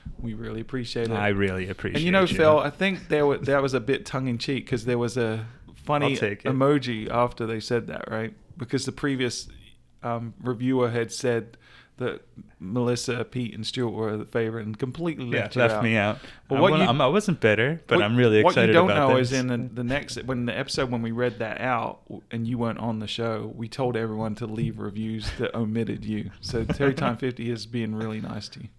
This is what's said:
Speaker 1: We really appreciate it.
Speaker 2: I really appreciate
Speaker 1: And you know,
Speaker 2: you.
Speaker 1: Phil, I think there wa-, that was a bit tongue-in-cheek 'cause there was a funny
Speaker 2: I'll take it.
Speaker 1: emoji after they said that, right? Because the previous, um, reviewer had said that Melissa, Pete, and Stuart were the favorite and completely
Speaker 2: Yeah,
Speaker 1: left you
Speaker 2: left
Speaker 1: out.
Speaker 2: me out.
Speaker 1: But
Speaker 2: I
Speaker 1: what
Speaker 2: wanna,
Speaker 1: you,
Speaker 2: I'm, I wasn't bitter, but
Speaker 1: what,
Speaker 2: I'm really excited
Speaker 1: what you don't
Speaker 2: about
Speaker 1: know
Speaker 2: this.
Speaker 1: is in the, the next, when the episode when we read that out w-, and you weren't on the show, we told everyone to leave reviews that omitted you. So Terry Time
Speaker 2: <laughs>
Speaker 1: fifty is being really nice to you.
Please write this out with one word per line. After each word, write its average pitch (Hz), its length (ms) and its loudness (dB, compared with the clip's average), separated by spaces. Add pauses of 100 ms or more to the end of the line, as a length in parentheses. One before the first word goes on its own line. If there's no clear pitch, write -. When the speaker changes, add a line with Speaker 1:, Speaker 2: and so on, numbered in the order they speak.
(180)
Speaker 1:
We 117 160 -6
really 110 280 -8
appreciate 117 460 -4
it. 113 40 -2
Speaker 2:
I 104 160 2
really 95 400 0
appreciate 95 300 -4
Speaker 1:
And 156 80 0
you 180 60 4
know, 190 100 6
Speaker 2:
you. 175 140 2
Speaker 1:
Phil, 156 220 8
I 143 120 2
think 185 380 -2
there 151 180 4
wa-, 143 120 4
that 139 240 2
was 135 120 0
a 131 60 0
bit 131 260 -2
tongue-in-cheek 131 600 -2
'cause 113 200 -2
there 123 120 2
was 120 200 0
a 110 260 0 (400)
funny 143 300 2
Speaker 2:
I'll - 20 0
take 104 300 -2
it. - 20 2
Speaker 1:
emoji 127 600 2
after 123 360 0
they 110 140 -4
said 120 280 -2
that, - 220 -10
right? 110 220 -6 (240)
Because 127 300 -4
the 131 60 -4
previous, 131 560 -2 (540)
um, 117 380 -6
reviewer 123 500 0
had 117 220 -2
said 117 460 -2 (400)
that 120 260 -6 (360)
Melissa, 120 640 -2
Pete, 120 320 -6
and 110 100 -8
Stuart 120 240 -2
were 107 260 -4
the 107 80 -6
favorite 113 420 -2
and 107 120 -8
completely 139 520 -4
Speaker 2:
Yeah, 127 100 0
Speaker 1:
left 98 160 -6
you 123 60 4
Speaker 2:
left 117 120 4
Speaker 1:
out. 107 80 2
Speaker 2:
me 113 140 4
out. 104 220 2 (280)
Speaker 1:
But 135 120 0
Speaker 2:
I - 20 4
Speaker 1:
what 185 100 8
Speaker 2:
wanna, 156 140 6
Speaker 1:
you, 190 60 6
Speaker 2:
I'm, 170 100 4
I 131 80 6
wasn't 185 320 2
bitter, 117 480 4
but 117 100 6
Speaker 1:
what, 104 60 4
Speaker 2:
I'm 110 100 2
really 117 240 8
excited 123 220 6
Speaker 1:
what 117 80 6
you 110 40 6
don't - 200 8
Speaker 2:
about 143 180 4
Speaker 1:
know 131 80 6
Speaker 2:
this. 123 140 2
Speaker 1:
is 135 80 2
in 127 80 0
the, 123 80 0 (180)
the 123 80 -6
next, 131 400 -4
when 123 240 -4
the 110 100 -4
episode 135 360 -2
when 120 100 -2
we 113 80 -4
read 117 300 0
that 110 200 -4
out 117 460 -2
w-, - 240 -14
and 113 160 -4
you 120 100 -2
weren't 117 220 -2
on 110 220 -4
the 107 80 -6
show, 110 440 -4
we 113 140 -8
told 123 300 -2
everyone 110 400 -4
to 117 100 -6
leave 110 320 -4
reviews 107 500 -6 (120)
that 117 160 -2
omitted 110 480 -2
you. 107 260 -6 (100)
So 110 240 -4
Terry 139 300 0
Time 127 220 -2
Speaker 2:
<laughs> 123 100 -6
Speaker 1:
fifty 120 240 -4
is 110 160 -6
being 113 300 -4
really 110 240 -6
nice 104 300 -8
to - 100 -16
you. 113 80 -14 (100)